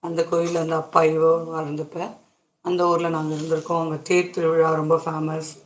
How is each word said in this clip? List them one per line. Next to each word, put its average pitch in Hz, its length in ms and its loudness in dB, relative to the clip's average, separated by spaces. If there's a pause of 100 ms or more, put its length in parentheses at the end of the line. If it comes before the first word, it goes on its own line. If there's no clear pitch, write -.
அந்த 170 300 -2
கோயில்ல 170 220 0
வந்து 160 220 0
அப்பா 156 280 2
ஈவோவா 160 580 2
இருந்தப்ப 156 560 -8 (460)
அந்த 180 240 0
ஊர்ல 170 220 2
நாங்க 156 260 -2
இருந்திருக்கோம். 160 460 -2
அங்க 156 160 -4
தேர் 180 340 0
திருவிழா 160 440 2
ரொம்ப 156 220 2
ஃபேமஸ். 156 520 -4 (180)